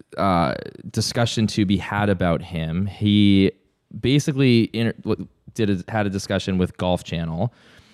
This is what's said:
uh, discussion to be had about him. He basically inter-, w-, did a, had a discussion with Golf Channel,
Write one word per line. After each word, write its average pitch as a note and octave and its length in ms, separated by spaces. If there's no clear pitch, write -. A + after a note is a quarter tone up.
uh, E2+ 360
discussion A2+ 560
to G#2 200
be F#2+ 120
had G#2 300
about F2+ 340
him. E2 440
He G2+ 680
basically C3 760
inter-, A2+ 300
w-, G#2 260
did A2 140
a, - 60
had G#2+ 140
a G2+ 40
discussion F#2+ 480
with F2+ 200
Golf F2+ 260
Channel, E2 480